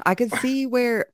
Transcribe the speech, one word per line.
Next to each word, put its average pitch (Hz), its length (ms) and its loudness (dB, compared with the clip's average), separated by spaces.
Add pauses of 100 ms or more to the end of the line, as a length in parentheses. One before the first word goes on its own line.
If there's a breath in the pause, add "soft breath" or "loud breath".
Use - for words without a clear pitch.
I 180 100 4
could 226 180 0
see 269 340 -2
where 240 480 0